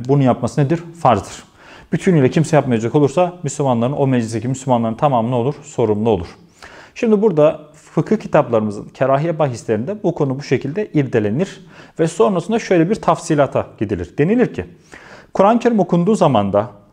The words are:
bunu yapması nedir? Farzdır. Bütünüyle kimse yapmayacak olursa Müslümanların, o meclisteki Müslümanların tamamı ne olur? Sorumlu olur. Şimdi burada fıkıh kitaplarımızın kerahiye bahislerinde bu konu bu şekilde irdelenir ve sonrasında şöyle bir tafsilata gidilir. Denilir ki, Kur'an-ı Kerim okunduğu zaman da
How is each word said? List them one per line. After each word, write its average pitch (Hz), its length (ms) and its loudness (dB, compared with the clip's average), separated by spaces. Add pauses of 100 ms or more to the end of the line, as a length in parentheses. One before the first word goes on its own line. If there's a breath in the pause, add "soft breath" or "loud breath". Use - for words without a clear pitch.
bunu 139 160 2
yapması 120 380 0
nedir? 165 220 0 (160)
Farzdır. 113 440 0 (500 loud breath)
Bütünüyle 160 360 2
kimse 156 260 0
yapmayacak 120 400 0
olursa 170 380 2 (100)
Müslümanların, 131 500 -2
o 143 140 0
meclisteki 117 400 -2
Müslümanların 120 480 -2
tamamı 123 360 0
ne 131 40 0
olur? 123 280 -2
Sorumlu 107 460 0
olur. 90 180 0 (680 loud breath)
Şimdi 220 260 2
burada 156 380 2 (140)
fıkıh - 440 -2
kitaplarımızın 117 720 -2
kerahiye 147 500 -2
bahislerinde 127 640 -4
bu 165 120 -2
konu 135 240 -2
bu 139 40 -12
şekilde 180 480 -4
irdelenir 120 680 -2 (380 loud breath)
ve 165 80 0
sonrasında 214 520 0
şöyle 170 300 2
bir 220 60 0
tafsilata 147 720 0 (120)
gidilir. 101 380 -6
Denilir 202 360 0
ki, - 120 -8 (680 loud breath)
Kur'an-ı 214 260 4
Kerim 233 200 0
okunduğu 180 360 2
zaman 110 380 2
da 104 140 2 (260)